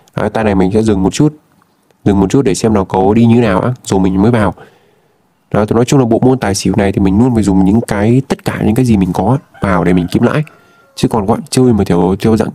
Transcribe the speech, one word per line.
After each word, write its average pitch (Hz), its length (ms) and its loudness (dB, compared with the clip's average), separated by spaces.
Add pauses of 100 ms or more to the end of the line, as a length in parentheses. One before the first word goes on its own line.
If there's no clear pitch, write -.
(160)
Đấy, 107 140 -4
tay 107 140 -4
này 104 120 0
mình 92 160 0
sẽ 110 120 0
dừng 101 200 0
một 95 100 0
chút. 151 220 0 (720)
Dừng 98 140 2
một 95 100 2
chút 139 120 2
để 101 140 0
xem 110 180 -2
nào 101 120 0
cầu 104 280 0
đi 117 120 4
như 117 160 4
nào 110 200 0
á, 127 120 -2 (100)
rồi 98 160 -2
mình 95 220 0
mới 110 100 2
vào. 107 220 -2 (960)
Đó, 107 140 0
tôi 107 100 -2
nói 120 100 2
chung 143 140 2
là 127 60 2
bộ 113 140 0
môn 127 200 2
tài 101 160 -4
xỉu - 220 -2
này 98 140 0
thì 95 100 -2
mình 98 180 2
luôn 127 140 2
phải 113 100 0
dùng 95 220 2
những 107 160 2
cái, 113 460 0
tất - 180 -6
cả - 200 -6
những 107 100 0
cái 127 100 0
gì 117 120 2
mình 92 160 0
có 110 240 0 (240)
vào 92 220 -2
để 95 100 0
mình 90 180 0
kiếm - 120 0
lãi. 135 200 0 (520)
Chứ - 120 -2
còn 120 200 -2
các 226 60 0
bạn 269 160 -4
chơi 127 240 2
mà 101 100 0
theo, 92 360 0
theo 113 180 0
dạng - 180 -2